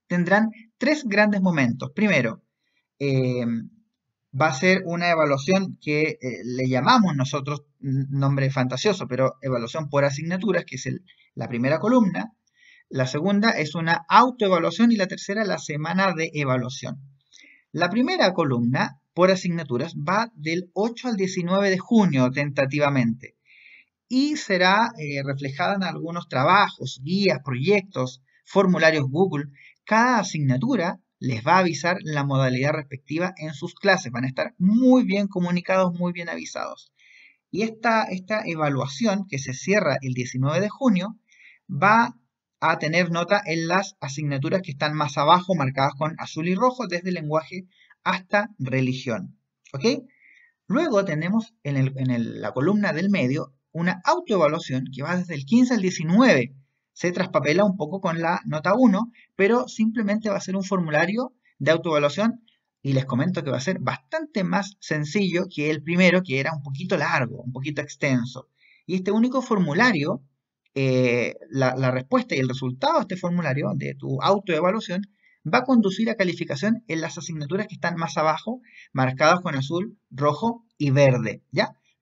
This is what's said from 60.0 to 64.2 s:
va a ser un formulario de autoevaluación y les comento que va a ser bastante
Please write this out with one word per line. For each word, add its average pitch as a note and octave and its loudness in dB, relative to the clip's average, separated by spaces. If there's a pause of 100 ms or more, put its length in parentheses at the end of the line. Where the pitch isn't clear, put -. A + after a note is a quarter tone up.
va G3 0
a - -6
ser F#3+ -6
un G3 -4
formulario F3+ 0 (240)
de C#3+ 2
autoevaluación D#3 0 (380)
y C#3 -2
les C3 2
comento D#3 -2
que C#3 -4
va B2+ -2
a - -4
ser F#3 -4
bastante C4 -4